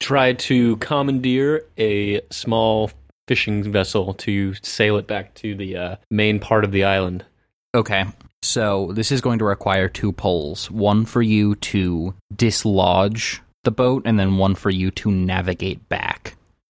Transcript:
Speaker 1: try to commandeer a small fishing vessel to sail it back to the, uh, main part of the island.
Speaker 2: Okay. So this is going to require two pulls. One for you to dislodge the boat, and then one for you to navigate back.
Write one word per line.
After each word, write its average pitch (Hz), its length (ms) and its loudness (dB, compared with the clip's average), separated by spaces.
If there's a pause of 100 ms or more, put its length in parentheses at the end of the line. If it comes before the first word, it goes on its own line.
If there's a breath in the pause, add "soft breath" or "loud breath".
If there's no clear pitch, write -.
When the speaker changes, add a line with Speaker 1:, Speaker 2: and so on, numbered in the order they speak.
Speaker 1:
try 131 340 2
to 120 420 2
commandeer 139 880 0 (140)
a 104 420 0 (100)
small 110 600 0 (380)
fishing 104 340 0 (100)
vessel 98 420 0
to 98 380 -2 (100)
sail 104 360 0
it 95 80 -6
back 98 300 -8
to 104 180 -8
the, 95 220 -8
uh, 90 200 -8 (140)
main 107 280 2
part 107 260 2
of 101 80 -2
the 98 120 2
island. 95 400 0 (500)
Speaker 2:
Okay. 101 300 0 (380)
So 98 500 -2
this 110 200 -2
is 131 100 0
going 120 160 0
to 110 80 0
require 95 420 0
two - 240 -2
pulls. 85 580 -4
One 104 360 2
for 120 160 0
you 104 340 2
to 90 580 -2 (200)
dislodge 101 1040 2 (240)
the 120 60 0
boat, 127 360 0
and 113 120 4
then 95 200 2
one 95 160 4
for 101 160 -2
you 92 200 0
to - 200 -2
navigate 92 800 -2
back. - 440 -6 (360)